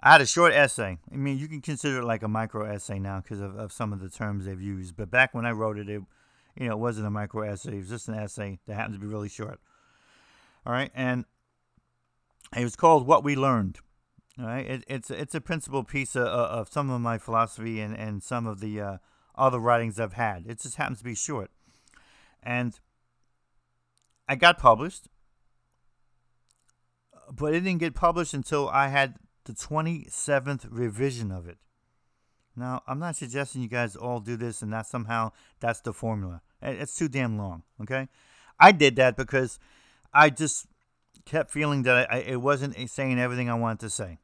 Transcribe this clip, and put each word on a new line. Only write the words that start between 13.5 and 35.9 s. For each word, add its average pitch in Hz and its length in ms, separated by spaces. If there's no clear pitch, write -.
All 120 60
right, 123 200
it, 131 220
it's, 131 220
it's 135 240
a 160 60
principal 139 440
piece 135 320
of, 123 100
of 113 420
some 143 220
of 123 100
my 117 160
philosophy 113 640
and, 107 160
and 107 260
some 117 240
of 104 120
the, 107 220
uh, 98 160
other 127 220
writings 117 420
I've 107 140
had. 101 340
It 113 120
just - 160
happens 135 220
to 120 60
be 120 100
short. 113 360
And 123 360
I 139 60
got 170 240
published, 127 500
but 143 240
it 170 60
didn't 185 180
get 160 160
published 170 400
until 143 340
I 139 200
had 135 280
the 117 100
twenty-seventh 147 1120
revision 117 640
of 90 160
it. 87 120
Now, 127 320
I'm 131 100
not 165 160
suggesting 131 480
you 117 60
guys 120 260
all 120 260
do 117 160
this 117 260
and 107 100
that 110 140
somehow 113 460
that's 117 200
the 117 120